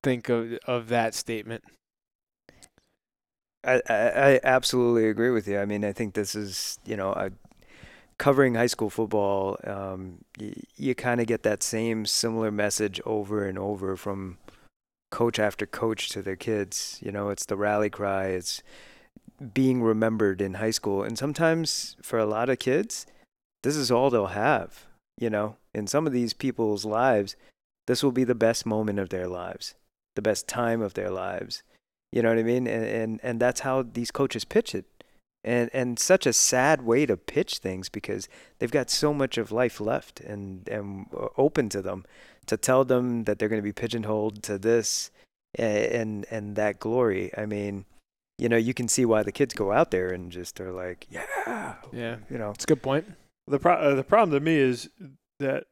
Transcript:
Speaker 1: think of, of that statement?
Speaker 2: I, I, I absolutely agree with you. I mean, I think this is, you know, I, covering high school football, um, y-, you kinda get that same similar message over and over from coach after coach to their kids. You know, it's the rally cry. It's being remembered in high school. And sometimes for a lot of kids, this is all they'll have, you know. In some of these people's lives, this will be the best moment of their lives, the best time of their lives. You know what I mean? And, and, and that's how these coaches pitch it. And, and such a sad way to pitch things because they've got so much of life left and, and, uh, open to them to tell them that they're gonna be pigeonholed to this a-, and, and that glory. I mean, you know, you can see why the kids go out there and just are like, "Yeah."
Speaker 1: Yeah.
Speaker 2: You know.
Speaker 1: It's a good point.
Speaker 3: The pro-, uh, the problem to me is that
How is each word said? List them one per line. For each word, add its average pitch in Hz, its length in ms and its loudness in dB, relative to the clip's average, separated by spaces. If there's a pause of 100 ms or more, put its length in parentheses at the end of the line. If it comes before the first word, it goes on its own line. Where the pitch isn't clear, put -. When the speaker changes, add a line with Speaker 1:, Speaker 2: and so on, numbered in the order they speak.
Speaker 1:
think 123 260 -2
of, 117 380 0
of 120 220 -2
that 113 260 2
statement? 113 480 -8 (2000)
Speaker 2:
I, 127 260 4
I, 117 60 2
I 120 480 6
absolutely 123 680 4
agree 110 220 2
with 110 160 0
you. 101 120 0
I 101 60 0
mean, 104 200 -2
I 101 80 -2
think 101 220 -6
this 104 200 -2
is, 101 500 -6
you 107 120 -6
know, 98 160 -2
I, 98 180 -4 (880)
covering 135 380 4
high 117 100 4
school 110 240 -2
football, 98 760 0
um, 95 600 -10 (140)
y-, 107 160 -10 (220)
you 139 180 -2
kinda 120 300 0
get 110 200 -2
that 107 180 2
same 113 420 -2
similar 110 460 0
message 104 560 -2
over 104 400 -2
and 95 120 -4
over 95 380 -4
from 95 420 -8 (720)
coach 117 260 2
after 104 260 0
coach - 440 -4
to - 140 -8
their 98 120 -4
kids. 101 680 -4
You 101 120 -8
know, 101 180 -2
it's - 160 -6
the 101 100 -4
rally 104 320 2
cry. 98 380 -2
It's 92 360 -4 (880)
being 131 300 4
remembered 110 580 2
in 95 140 -2
high 110 180 -2
school. 101 320 -2
And 113 120 -6
sometimes 160 840 -2
for - 160 -2
a 110 80 2
lot 110 240 0
of 123 80 2
kids, 165 480 -2 (560)
this 147 140 0
is 127 160 0
all 127 180 4
they'll 110 160 2
have, 101 600 -2 (300)
you 117 140 -2
know. 107 260 -2 (160)
In 107 140 -4
some 151 200 0
of 147 60 0
these 120 220 0
people's 107 500 -2
lives, 107 520 2 (500)
this 123 160 2
will 139 100 4
be 127 120 2
the 120 100 2
best 113 320 2
moment 107 320 0
of 95 100 -2
their 90 180 -4
lives, 90 480 -8 (400)
the 123 80 -2
best 107 240 0
time 117 360 0
of 101 120 -4
their 98 160 -4
lives. 92 520 -6 (500)
You 120 100 2
know 113 60 6
what 113 100 4
I 113 60 2
mean? 123 220 2
And, 113 180 -2
and, 110 380 -2
and 120 180 -4
that's 123 200 2
how 135 220 0
these 120 280 -6
coaches 131 340 -2
pitch - 300 0
it. - 100 -6 (580)
And, 120 300 2
and 123 260 -2
such - 280 4
a 127 60 4
sad 135 500 4
way 123 240 4
to 110 100 2
pitch - 420 -4
things 92 300 -6
because 104 400 -8 (300)
they've 123 120 -2
got 135 180 0
so - 240 2
much 139 240 -2
of 107 140 -4
life 117 300 0
left 110 400 -4
and, 98 480 -10
and, 101 380 -8 (100)
uh, 113 200 -4
open 139 340 2
to 98 120 -4
them 92 220 -8 (420)
to 110 100 0
tell 131 280 4
them 123 400 2
that 104 140 0
they're 107 100 0
gonna 110 120 0
be 104 120 -4
pigeonholed 107 720 -2
to 101 140 -4
this 113 520 2 (480)
a-, 113 420 2
and, 107 300 -4
and 104 260 -6
that 104 220 0
glory. 110 580 2
I 107 100 -4
mean, 101 380 -4 (540)
you 120 100 0
know, 117 80 6
you 117 180 2
can 120 140 -2
see 127 160 4
why 110 180 6
the 101 100 -2
kids 131 200 0
go 101 200 -2
out 139 180 4
there 92 200 0
and 90 200 -8
just 87 300 -12
are 92 120 -8
like, 90 380 -10
"Yeah." - 640 -8 (180)
Speaker 1:
Yeah. 117 240 -6 (140)
Speaker 2:
You 131 80 -6
know. 104 120 -4
Speaker 1:
It's - 140 -10
a - 40 -4
good 151 140 4
point. 143 240 0 (400)
Speaker 3:
The 139 120 0
pro-, 175 160 4
uh, 147 200 4
the 135 100 0
problem 196 340 6
to 143 60 0
me 160 120 4
is 127 320 2 (500)
that 135 340 -2